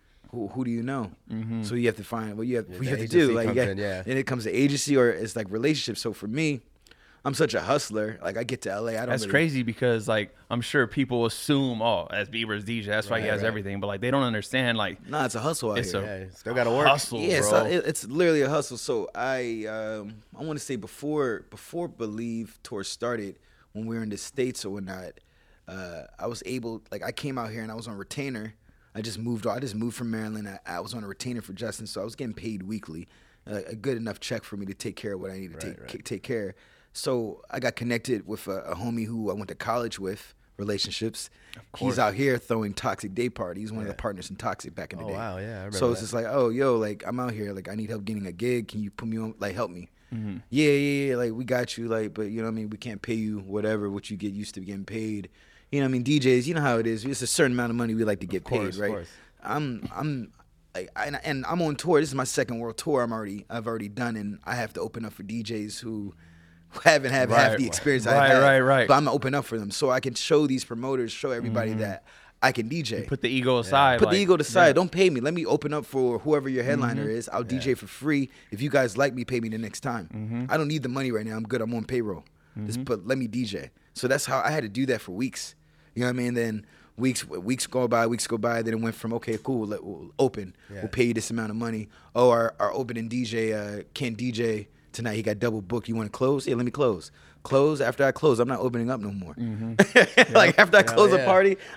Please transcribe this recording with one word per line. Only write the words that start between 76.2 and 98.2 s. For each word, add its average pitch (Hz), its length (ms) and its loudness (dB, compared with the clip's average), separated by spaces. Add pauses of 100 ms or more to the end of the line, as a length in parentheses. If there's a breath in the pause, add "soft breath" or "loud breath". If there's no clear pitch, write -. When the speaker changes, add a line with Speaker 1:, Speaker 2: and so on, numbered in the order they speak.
Speaker 1:
your 127 140 0
headliner 135 400 0
Speaker 2:
Mm-hmm. 143 140 -2
Speaker 1:
is. 117 120 -8
I'll 117 120 -2
Speaker 3:
Yeah. 120 60 -6
Speaker 1:
D 123 120 -2
J 127 160 0
for 104 120 -8
free. 139 420 0 (220 loud breath)
If 104 100 -8
you 143 80 0
guys 127 280 2
like 139 160 2
me, 123 120 -6
pay 127 140 -2
me 113 100 -2
the 110 80 -4
next 110 240 -8
time. 117 320 -6
Speaker 2:
Mm-hmm. 110 360 -6
Speaker 1:
I 143 80 2
don't 156 100 0
need 147 160 -2
the 127 60 -4
money 131 220 -2
right 107 140 -2
now. 110 100 -6
I'm 110 80 -6
good. 113 180 -2
I'm 110 120 -2
on 113 120 -4
payroll. 110 380 -4 (420 soft breath)
Just 110 140 -4
Speaker 2:
Mm-hmm. 131 60 -6
Speaker 1:
put, 110 220 -2
let 131 100 2
me 127 100 -2
D 117 180 -4
J. 98 260 -8 (220 soft breath)
So - 160 -2
that's 135 160 2
how 131 160 0
I 117 100 2
had 156 120 0
to 110 60 -6
do 123 180 -2
that 120 140 0
for 95 120 -12
weeks. - 420 -6 (380 soft breath)
You 117 80 -4
know 123 60 2
what 123 80 0
I 123 80 -2
mean? 120 100 0
Then 113 320 -2 (320 soft breath)
weeks, 123 280 0
weeks 95 420 -2
go 127 200 2
by, 117 180 2
weeks 117 220 0
go 120 100 -2
by. 117 240 0
Then 113 120 -2
it 113 80 -2
went 113 140 -2
from, 113 180 -6
"Okay, 117 280 -2
cool, 120 260 -2
let, 104 140 -6
we'll 87 380 -12
open. 107 340 0 (160 soft breath)
Speaker 3:
Yeah. 98 120 -12
Speaker 1:
We'll 107 80 -6
pay 127 160 4
you 120 80 2
this 110 180 -4
amount 113 200 -2
of 104 40 -6
money." 113 320 -4 (260 soft breath)
"Oh, 123 180 8
our, 117 280 4
our 104 140 2
opening 113 340 -4
D 123 160 -2
J, 110 300 0
uh, 104 300 -6 (100)
can't 120 240 -4
D 123 160 -2
J 110 340 0 (240 soft breath)
tonight. 117 240 -4
He 110 80 -2
got 107 160 0
double 110 220 0
booked. 101 280 -2
You 113 60 0
wanna 110 140 -2
close? 135 380 2
Yeah, 139 80 2
let 120 100 2
me 120 60 0
close." 113 400 0 (320 soft breath)
Close. 139 360 4
After 123 240 2
I 135 80 6
close, 127 280 6